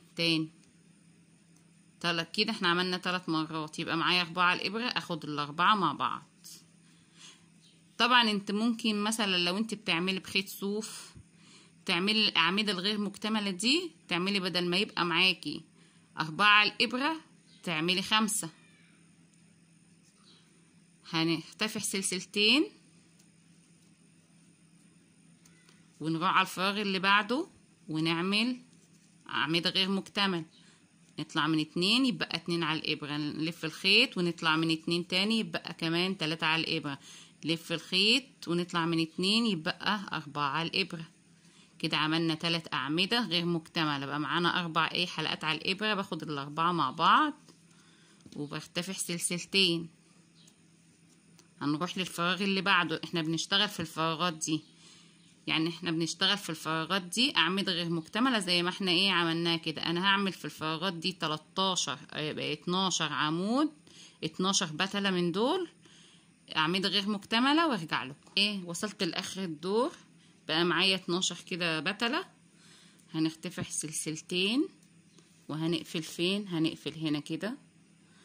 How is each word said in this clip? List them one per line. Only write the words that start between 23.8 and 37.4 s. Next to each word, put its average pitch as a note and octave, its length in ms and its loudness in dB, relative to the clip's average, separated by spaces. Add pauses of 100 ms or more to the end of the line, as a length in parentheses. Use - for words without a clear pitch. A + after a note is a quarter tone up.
ونروح E3 300 0
على E3+ 120 6
الفراغ F#3+ 400 -2
اللي G3 180 0
بعده G#3 480 2 (420)
ونعمل F#3 720 0 (680)
أعمدة E3 400 0
غير F#3+ 200 0
مكتمل، G3 560 0 (720)
نطلع D3+ 280 0
من D#3 120 4
اتنين F#3+ 460 2
يبقى D#3+ 300 0
اتنين E3+ 280 -2
على D#3 160 0
الإبرة، D3 380 -4
نلف D#3 480 -4
الخيط G3+ 520 2
ونطلع E3+ 380 2
من E3 160 2
اتنين E3+ 360 -2
تاني G3+ 320 0
يبقى E3+ 340 -6
كمان F3 440 -2
تلاتة D#3+ 300 -2
على D#3+ 160 0
الإبرة، C#3+ 360 -4 (460)